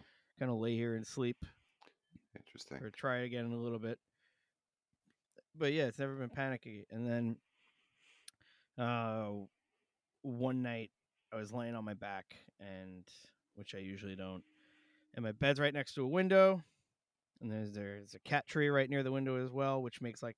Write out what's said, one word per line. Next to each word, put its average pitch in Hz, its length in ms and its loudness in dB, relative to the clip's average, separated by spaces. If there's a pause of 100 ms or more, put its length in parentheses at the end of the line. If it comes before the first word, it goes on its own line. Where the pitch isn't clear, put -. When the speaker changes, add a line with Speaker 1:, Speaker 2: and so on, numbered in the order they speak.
(380)
Speaker 1:
kinda 127 160 0
lay 113 220 2
here 117 200 2
and 110 120 -6
sleep." 123 380 -2 (920)
Speaker 2:
Interesting. - 480 -12
Speaker 1:
Or 110 60 -8
try 123 300 -2
it 123 60 -2
again 120 200 2
in 117 80 0
a 120 80 0
little 120 180 0
bit. 113 180 -2 (1600)
But, 151 160 2
yeah, 151 140 4
it's 117 140 -2
never 135 160 -2
been 127 140 -4
panicky. 123 600 -4
And 117 180 -2
then, 117 300 2 (1400)
uh, 113 540 0 (920)
one 127 380 0
night, 117 300 -4 (400)
I 113 60 -4
was 107 160 -6
laying 117 220 -4
on 110 100 -6
my 107 80 -4
back, 98 420 -8 (240)
and, 95 500 -14 (440)
which 104 200 -14
I 101 40 -8
usually 95 400 -8
don't, 92 260 -8 (720)
and 120 100 -6
my 110 80 -2
bed's 139 300 4
right 143 120 4
next 143 200 -4
to 139 100 -2
a 127 40 0
window, 185 540 8 (800)
and 117 100 -6
there's, 107 220 -4
there's 101 420 -8
a - 40 -14
cat - 280 -2
tree 147 220 2
right 135 200 6
near 139 140 2
the 131 80 0
window 135 320 2
as 127 80 -4
well, 135 300 2
which 123 200 -6
makes, 117 200 -6
like, 117 160 -8